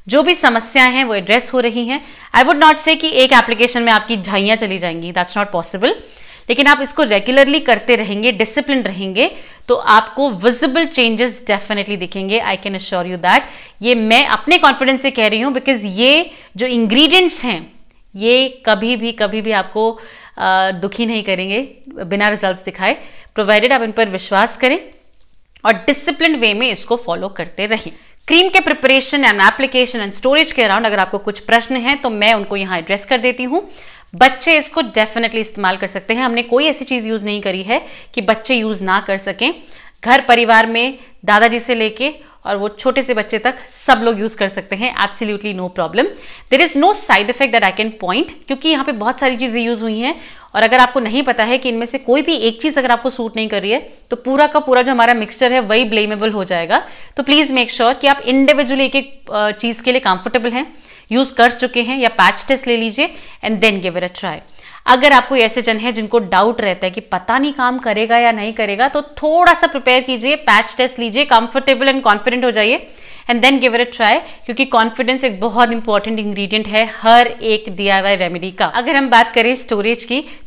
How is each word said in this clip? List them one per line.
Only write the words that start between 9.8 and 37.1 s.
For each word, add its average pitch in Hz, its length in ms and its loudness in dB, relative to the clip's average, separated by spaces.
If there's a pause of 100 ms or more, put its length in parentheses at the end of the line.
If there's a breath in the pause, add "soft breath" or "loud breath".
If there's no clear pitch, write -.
विजिबल 247 560 0
चेंजेस 233 640 -2
definitely 202 480 -4
दिखेंगे, 196 440 -4
I 190 160 -2
can 196 140 -10
assure 185 340 -4
you 180 120 -6
that। 185 240 4 (400 loud breath)
ये 240 140 2
मैं 226 300 4
अपने 285 320 2
कॉन्फिडेंस 262 440 2
से 269 100 0
कह 226 160 0
रही 220 140 0
हूँ, 269 120 -2
because 262 300 -2
ये 254 480 2 (260 loud breath)
जो 220 80 -2
इंग्रेडिएंट्स 269 760 2
हैं, 175 300 -6 (420)
ये 254 500 0
कभी 226 300 0
भी, 226 160 -6
कभी 220 300 -4
भी 214 100 -4
आपको, 220 480 -2 (380 loud breath)
अ, 190 340 0
दुखी 196 340 -6
नहीं 220 180 -4
करेंगे 196 520 -6 (140)
बिना 202 400 -4
रिजल्ट्स 196 360 -2
दिखाए, - 280 -2 (420 loud breath)
प्रोवाइडेड 214 380 2
आप 233 80 2
इन 220 100 -4
पर 214 180 0
विश्वास 190 480 0
करें 269 220 0 (840)
और 220 80 4
डिसिप्लिन्ड 294 640 0
वे 220 160 0
में 233 180 -2
इसको 220 240 -4
फॉलो 190 340 -6
करते 185 360 -8
रहें। 220 260 -6 (360 soft breath)
क्रीम 349 220 4
के 381 100 2
प्रिपरेशन 277 640 2
and 208 180 2
application 240 640 2
and 202 140 -10
storage 294 300 2
के 247 120 0
around 214 220 2
अगर 208 140 0
आपको 190 180 -2
कुछ 202 220 -8
प्रश्न 233 360 0
हैं, 254 260 -4
तो 254 80 -2
मैं 214 240 2
उनको 202 220 -4
यहाँ 190 220 -4
एड्रेस 185 280 -4
कर 262 120 0
देती 247 260 -2
हूँ। 302 280 -4 (440 loud breath)
बच्चे 262 420 2
इसको 302 240 -2
definitely 226 540 -2
इस्तेमाल 202 420 -2
कर 196 100 -6
सकते 190 260 -6
हैं। 240 80 -2
हमने 240 220 -2
कोई 240 220 0
ऐसी 277 200 -2
चीज़ 240 220 -4
यूज़ 220 180 -6